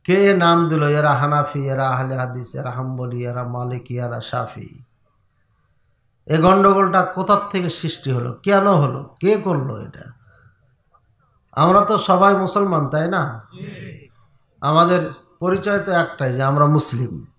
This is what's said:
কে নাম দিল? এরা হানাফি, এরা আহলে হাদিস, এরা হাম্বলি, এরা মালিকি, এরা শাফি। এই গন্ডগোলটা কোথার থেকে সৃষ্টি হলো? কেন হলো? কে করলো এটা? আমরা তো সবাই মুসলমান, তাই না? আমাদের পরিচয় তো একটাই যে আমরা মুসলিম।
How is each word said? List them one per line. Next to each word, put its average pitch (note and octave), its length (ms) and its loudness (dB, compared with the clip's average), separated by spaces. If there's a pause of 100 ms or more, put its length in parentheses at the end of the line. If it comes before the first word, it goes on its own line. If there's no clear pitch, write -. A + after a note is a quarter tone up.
কে G3 300 4
নাম E3+ 340 4
দিল? D#3 140 0
এরা D3 320 2
হানাফি, C#3+ 540 -2
এরা C3+ 200 -2
আহলে C3 280 -4
হাদিস, B2 380 -8
এরা B2+ 160 -8
হাম্বলি, B2 560 -8
এরা A#2+ 180 -6
মালিকি, B2 540 -8
এরা A#2+ 220 -6
শাফি। - 640 -10 (1400)
এই D#3 120 0
গন্ডগোলটা F#3+ 640 4
কোথার G3 480 -2
থেকে F3+ 200 -4
সৃষ্টি - 420 -6
হলো? A#2+ 200 -4
কেন G3 420 2
হলো? C3+ 460 0
কে G3+ 160 2
করলো C3 460 -4
এটা? - 220 -18 (1500)
আমরা F3+ 280 4
তো G#3 180 0
সবাই G3 360 4
মুসলমান, F#3 540 0
তাই D#3 200 -2
না? C3 400 -6 (1120)
আমাদের E3 500 2 (280)
পরিচয় G3 400 -2
তো G3 140 -4
একটাই C#3+ 420 -2
যে C3 80 -2
আমরা C#3+ 240 2
মুসলিম। C#3 600 0 (120)